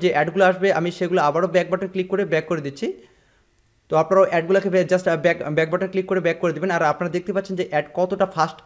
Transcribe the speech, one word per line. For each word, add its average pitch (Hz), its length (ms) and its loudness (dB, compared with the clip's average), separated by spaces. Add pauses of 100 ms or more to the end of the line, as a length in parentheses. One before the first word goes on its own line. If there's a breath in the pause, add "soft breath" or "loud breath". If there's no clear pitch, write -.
যে 180 120 4
অ্যাডগুলো 165 360 2
আসবে 185 160 0 (120)
আমি 170 100 -2 (100)
সেগুলো 180 200 0 (100)
আবারও 165 260 0
ব্যাক 175 160 2
বাটনে 185 220 -2
ক্লিক 185 200 -4
করে 196 100 0 (100)
ব্যাক 160 180 0
করে 160 160 -2
দিচ্ছি। 139 200 -8 (1040 soft breath)
তো - 80 0
আপনারা 185 320 4
অ্যাডগুলোকে 185 400 0
বে-, 175 220 2
just, 180 180 2
আহ, 165 80 2
ব্যাক, 160 200 2 (140)
ব্যাক 160 200 0
বাটন 185 160 -2
ক্লিক 185 180 -4
করে 185 140 0
ব্যাক 165 200 -2
করে 170 140 0
দিবেন। 165 180 -4
আর 170 120 0
আপনারা 156 280 0
দেখতে 180 220 -4
পাচ্ছেন 190 220 -4
যে 180 140 -2
অ্যাড 147 240 0
কতটা 190 320 0
ফাস্ট 165 400 -2